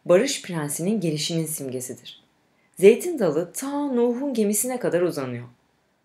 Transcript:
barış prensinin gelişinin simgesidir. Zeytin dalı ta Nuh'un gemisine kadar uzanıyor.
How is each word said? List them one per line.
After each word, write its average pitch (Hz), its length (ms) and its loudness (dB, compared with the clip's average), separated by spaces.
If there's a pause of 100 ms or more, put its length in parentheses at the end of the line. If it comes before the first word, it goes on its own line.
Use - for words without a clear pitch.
barış 220 380 4
prensinin 170 580 -4
gelişinin 160 460 -2
simgesidir. 127 800 -10 (520)
Zeytin 240 420 6
dalı 175 340 0
ta 285 340 -4
Nuh'un 247 480 0
gemisine 220 440 0
kadar 170 220 0
uzanıyor. 131 440 -2 (600)